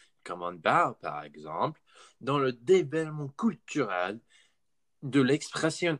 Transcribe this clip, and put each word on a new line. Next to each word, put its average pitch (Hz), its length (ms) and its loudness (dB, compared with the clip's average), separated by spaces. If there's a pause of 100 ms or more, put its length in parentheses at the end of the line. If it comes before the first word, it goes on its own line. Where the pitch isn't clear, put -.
(220)
comme 90 200 -10
un 87 100 -6
bar 135 460 2
par 76 260 -8
exemple, 78 580 -6 (380)
dans 139 180 0
le 131 140 2
développement 151 760 2
culturel 110 920 -2 (840)
de 139 180 2
l'expression 156 800 0